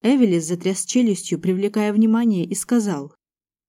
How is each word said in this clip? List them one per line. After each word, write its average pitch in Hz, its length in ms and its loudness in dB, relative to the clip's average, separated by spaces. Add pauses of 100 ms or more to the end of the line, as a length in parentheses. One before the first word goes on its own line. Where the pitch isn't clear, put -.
Эвелис 208 440 2
затряс 175 380 -4
челюстью, 208 560 0
привлекая 202 520 0
внимание, 220 520 2
и 180 100 -6
сказал: 190 600 -2 (540)